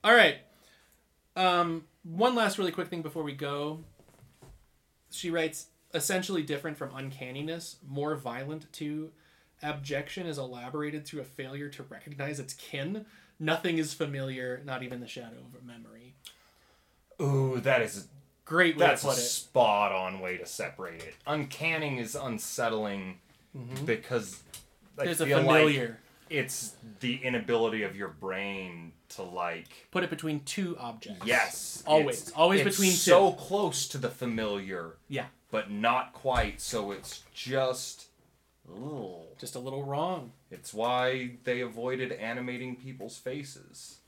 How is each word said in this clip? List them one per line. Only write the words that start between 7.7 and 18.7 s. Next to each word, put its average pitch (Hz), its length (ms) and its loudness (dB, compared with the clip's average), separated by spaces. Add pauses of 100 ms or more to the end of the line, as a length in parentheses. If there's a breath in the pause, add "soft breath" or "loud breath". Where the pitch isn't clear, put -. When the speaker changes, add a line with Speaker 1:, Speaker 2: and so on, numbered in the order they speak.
Speaker 1:
more 143 280 -2
violent 135 560 -8
too. 156 400 -6 (500 soft breath)
Abjection 143 640 -6
is 147 100 -4
elaborated 139 680 -6
through 147 160 -10
a 139 40 -8
failure 139 440 -10
to 139 140 -14
recognize 143 560 -8
its 135 140 -10
kin. 175 520 -6 (340 soft breath)
Nothing 165 380 2
is 156 160 0
familiar, 135 720 -4
not 131 180 -6
even 123 180 -8
the 117 60 -12
shadow 117 300 -14
of 123 240 -20
a 123 40 -18
memory." 117 500 -20 (1040 loud breath)
Speaker 2:
Ooh, 135 400 4
that 131 200 4
is 101 260 -4 (380)
Speaker 1:
Great 165 300 6